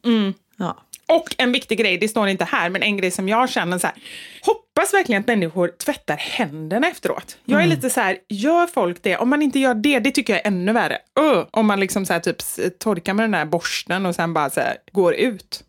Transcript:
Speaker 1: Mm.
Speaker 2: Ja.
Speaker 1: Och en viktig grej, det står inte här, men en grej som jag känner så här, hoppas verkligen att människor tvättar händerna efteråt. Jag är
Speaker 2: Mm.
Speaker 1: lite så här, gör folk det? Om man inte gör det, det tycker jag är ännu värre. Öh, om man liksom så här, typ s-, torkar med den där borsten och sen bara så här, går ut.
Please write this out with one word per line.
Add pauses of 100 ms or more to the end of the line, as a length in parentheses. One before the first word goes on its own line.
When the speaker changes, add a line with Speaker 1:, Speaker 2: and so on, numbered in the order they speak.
Speaker 1:
Mm. (220)
Speaker 2:
Ja. (220)
Speaker 1:
Och
en
viktig
grej,
det
står
inte
här,
men
en
grej
som
jag
känner
så
här, (460)
hoppas
verkligen
att
människor (140)
tvättar
händerna
efteråt.
Jag
är
Speaker 2:
Mm.
Speaker 1:
lite
så
här, (120)
gör
folk
det?
Om
man
inte
gör
det,
det
tycker
jag
är
ännu
värre. (220)
Öh,
om
man
liksom
så
här,
typ
s-, (180)
torkar
med
den
där
borsten
och
sen
bara
så
här, (160)
går
ut.